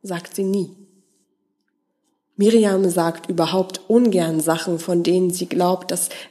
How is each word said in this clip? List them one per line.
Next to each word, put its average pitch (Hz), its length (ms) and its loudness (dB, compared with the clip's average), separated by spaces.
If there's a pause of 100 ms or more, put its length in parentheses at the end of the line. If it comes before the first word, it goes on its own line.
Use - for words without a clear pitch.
sagt 180 320 -10
sie 196 80 -4
nie. 190 280 -4 (1600)
Miriam 202 560 4
sagt 165 380 -2
überhaupt 180 580 -2
ungern 185 540 2
Sachen, 165 400 -2
von 175 240 -2
denen 180 260 2
sie 180 160 -6
glaubt, 180 460 -2
dass - 160 -4 (220)